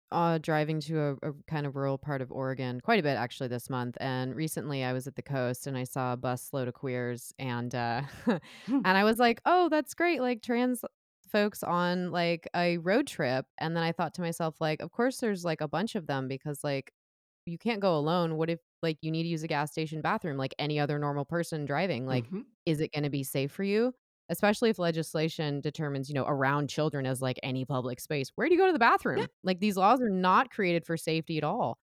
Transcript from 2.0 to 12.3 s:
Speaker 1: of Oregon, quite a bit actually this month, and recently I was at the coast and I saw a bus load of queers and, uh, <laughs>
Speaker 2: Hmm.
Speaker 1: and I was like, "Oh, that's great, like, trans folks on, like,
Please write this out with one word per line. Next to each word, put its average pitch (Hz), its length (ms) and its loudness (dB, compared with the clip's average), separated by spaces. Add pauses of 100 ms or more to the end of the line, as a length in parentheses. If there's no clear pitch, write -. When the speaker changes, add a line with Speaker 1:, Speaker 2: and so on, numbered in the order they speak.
Speaker 1:
of 123 100 -8
Oregon, 131 500 -4
quite 226 180 4
a 156 40 0
bit 139 140 2
actually 123 300 -4
this 123 200 -4
month, 123 320 -4
and 131 360 -2
recently 147 480 -4
I 127 100 0
was 127 140 -4
at 131 80 -12
the - 80 -10
coast 127 420 -2
and 139 100 -4
I 127 100 -2
saw 127 280 -2
a 123 40 -4
bus 127 360 -4
load 127 140 -2
of 123 80 -6
queers 123 640 -4
and, 123 340 -4
uh, 120 300 -2
<laughs> 170 400 -2 (240)
Speaker 2:
Hmm. 254 180 2
Speaker 1:
and 190 100 6
I 294 80 6
was 240 140 4
like, 233 300 4
"Oh, 349 220 6
that's 302 260 0
great, 339 260 2
like, 247 220 -2
trans 247 420 0 (460)
folks 208 320 2
on, 175 480 0
like, 170 440 0